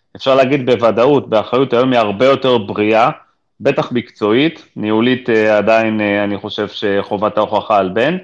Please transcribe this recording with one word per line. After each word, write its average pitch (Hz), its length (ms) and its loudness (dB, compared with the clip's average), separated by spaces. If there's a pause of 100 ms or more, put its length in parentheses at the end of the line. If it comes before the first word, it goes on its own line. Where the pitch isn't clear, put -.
(160)
אפשר - 180 0
להגיד 131 320 2
בוודאות, 120 640 2
באחריות 120 440 0
היום 127 200 2
היא 123 60 2
הרבה 104 280 0
יותר 131 320 2
בריאה, 107 520 0 (500)
בטח 139 320 -2
מקצועית, 123 720 -2 (120)
ניהולית, 117 540 -2
אה, 107 280 2
עדיין, 110 420 0
אה, 104 240 0
אני 101 140 -4
חושב 101 300 -6
שחובת 101 720 -2
ההוכחה 104 400 0
על 95 100 0
בן, 120 360 0